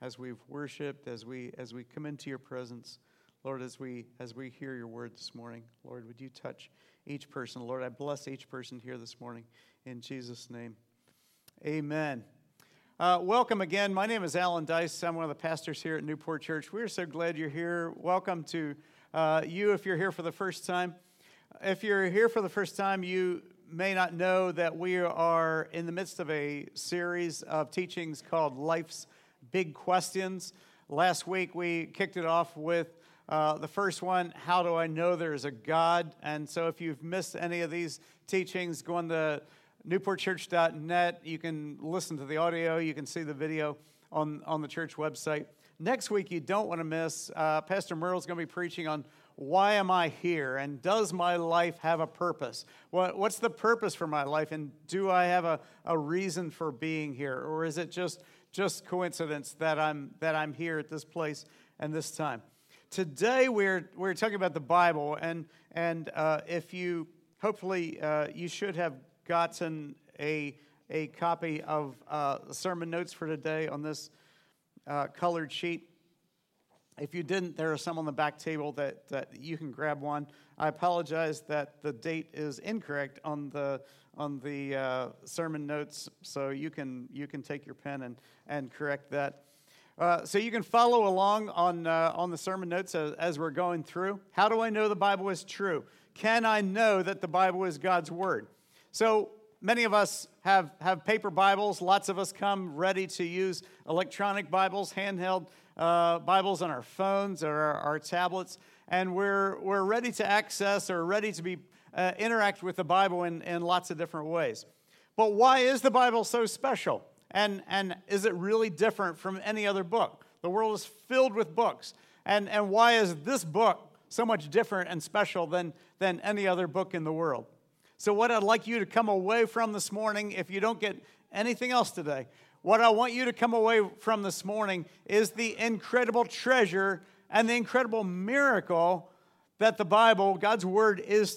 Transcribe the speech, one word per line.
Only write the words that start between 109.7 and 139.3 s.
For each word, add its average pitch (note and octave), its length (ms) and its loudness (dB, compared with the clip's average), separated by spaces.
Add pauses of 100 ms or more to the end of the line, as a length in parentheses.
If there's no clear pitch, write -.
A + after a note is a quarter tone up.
ready A#3 260 2
to G3+ 180 0
access G3+ 600 2
or E3+ 160 0
ready G#3 260 0
to E3 100 -8
be, F3+ 160 -6 (360)
uh, F3+ 260 2
interact G#3+ 420 2
with F3+ 140 -4
the F#3 80 0
Bible F3+ 400 4
in, E3+ 200 -4
in E3+ 180 -4
lots F3 280 2
of E3 80 -6
different D#3 300 -6
ways. D#3 380 -2 (500)
But G#3+ 180 4
why B3+ 260 8
is B3+ 220 4
the C4 80 6
Bible A#3 360 6
so A#3 200 2
special? G3+ 600 0 (260)
And, G3+ 380 0
and F#3+ 260 0 (140)
is G3+ 160 2
it G#3+ 80 2
really G#3 360 2
different F#3+ 480 0
from F#3+ 280 -6
any G#3+ 200 -2
other G3 200 0
book? F#3 400 0 (160)
The E3+ 80 -2
world G#3+ 260 2
is - 100 -6
filled C4 480 2
with F3 220 0
books. G3 380 0 (320)
And, G3+ 240 2
and G#3 200 2
why A#3 280 8
is F#3 180 4
this E3+ 300 0
book F3+ 480 2 (160)
so A#3 160 0
much F3+ 240 0
different F#3+ 400 2
and E3 120 -4
special F#3+ 460 0
than, E3+ 260 -2 (260)
than F#3 200 0
any G3+ 280 -2
other F3+ 200 2
book F#3 260 -2
in E3 120 -2
the D#3 80 -2
world? D#3+ 320 -2 (520)
So G#3 160 2
what A3 160 6
I'd A3 140 4
like A3 240 4
you A3+ 120 0
to G3 60 0
come A3+ 220 2
away G#3 380 4
from A3+ 260 0
this G#3 200 -4
morning, G#3 420 -2
if F#3 180 -6
you G3 80 -4
don't A3+ 220 0
get G#3 200 -4 (300)
anything A#3 400 -2
else B3 200 4
today, C#3+ 360 -4 (360)
what G#3+ 160 6
I A#3 100 10
want A#3 240 6
you B3 120 0
to A#3+ 80 2
come A#3 220 2
away A3+ 260 6 (200)
from A3 200 2
this - 240 -4
morning G3 400 -2 (200)
is G#3+ 260 4
the A3+ 260 -2
incredible A3+ 680 2
treasure G3 760 2 (260)
and A3+ 220 4
the A#3+ 60 4
incredible A3+ 480 2
miracle F#3 1080 2 (480)